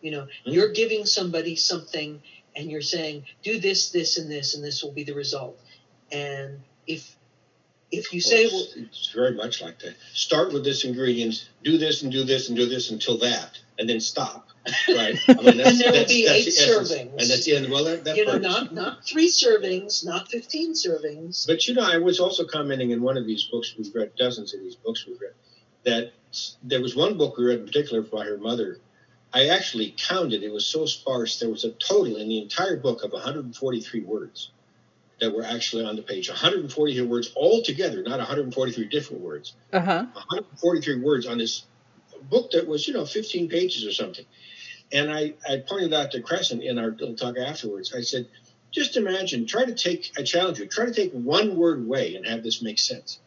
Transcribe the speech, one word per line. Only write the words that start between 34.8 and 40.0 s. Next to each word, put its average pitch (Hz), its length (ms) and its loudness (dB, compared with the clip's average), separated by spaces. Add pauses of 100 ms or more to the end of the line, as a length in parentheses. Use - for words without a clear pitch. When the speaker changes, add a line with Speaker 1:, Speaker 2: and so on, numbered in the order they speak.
Speaker 2:
that 113 140 0
were 113 100 -4
actually 113 400 -4
on 107 120 -6
the 107 60 -8
page. - 280 -6
A - 40 -8
hundred 180 260 0
and 143 120 -8
forty-three 135 340 0
words 120 300 -2
altogether, 165 680 2
not 135 180 -4
a - 40 -4
hundred 139 200 -2
and 123 100 -8
forty-three 120 340 -2
different 143 340 -4
words. 78 300 -10 (220)
Speaker 3:
Uh-huh. 196 320 2 (100)